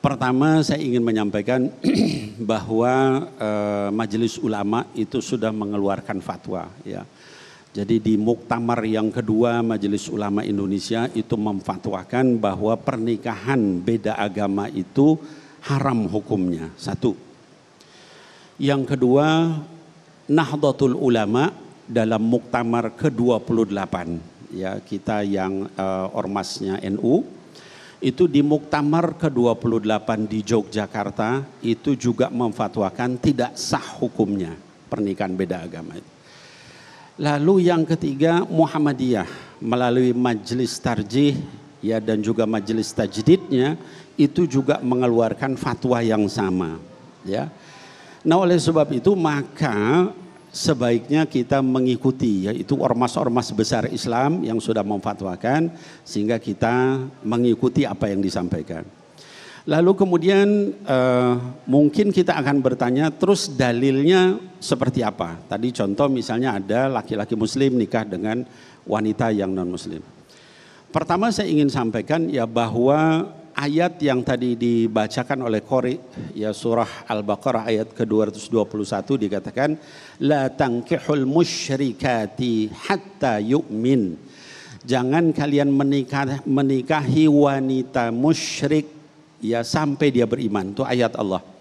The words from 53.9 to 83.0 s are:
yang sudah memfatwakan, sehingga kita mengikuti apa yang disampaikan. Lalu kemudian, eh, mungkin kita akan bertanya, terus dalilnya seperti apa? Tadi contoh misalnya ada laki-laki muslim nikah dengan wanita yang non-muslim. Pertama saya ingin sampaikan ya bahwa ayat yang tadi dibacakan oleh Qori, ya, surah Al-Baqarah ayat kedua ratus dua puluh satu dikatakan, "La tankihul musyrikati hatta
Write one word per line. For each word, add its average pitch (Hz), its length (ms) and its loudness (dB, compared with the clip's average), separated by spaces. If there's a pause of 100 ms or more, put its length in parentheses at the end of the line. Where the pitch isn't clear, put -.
yang 113 160 -2
sudah 110 240 -2
memfatwakan, 104 880 -2 (320)
sehingga 107 400 -2
kita 127 560 2 (240)
mengikuti 120 640 2
apa 101 240 -4
yang 98 80 -2
disampaikan. 87 640 -4 (800)
Lalu 165 320 4
kemudian, 196 800 4
eh, 127 580 2 (300)
mungkin 147 480 4
kita 175 240 4
akan 143 240 2
bertanya, 127 560 2
terus 185 320 2
dalilnya 139 960 4 (160)
seperti 131 480 0
apa? 85 400 -6
Tadi 113 240 -2
contoh 113 400 0
misalnya 120 480 -2
ada 117 400 0
laki-laki 110 400 -4
muslim 127 400 2
nikah 110 240 0
dengan 107 400 -4 (400)
wanita 110 480 0
yang 98 240 -2
non-muslim. 90 480 -6 (880)
Pertama 175 400 0
saya 175 160 -2
ingin 147 240 2
sampaikan 127 560 -2
ya 123 160 -2
bahwa 127 880 2 (200)
ayat 160 480 0
yang 131 240 2
tadi 123 320 0
dibacakan 117 880 0
oleh 107 160 0
Qori, 127 380 0 (340)
ya, 107 220 -4
surah 117 500 -2
Al-Baqarah 107 600 -2
ayat 110 240 -2
kedua 107 400 2
ratus - 160 -14
dua 110 160 2
puluh 104 240 -4
satu 113 320 -2
dikatakan, 110 560 -2 (480)
"La 139 240 2
tankihul 131 800 0
musyrikati 123 1400 0 (160)
hatta 120 560 0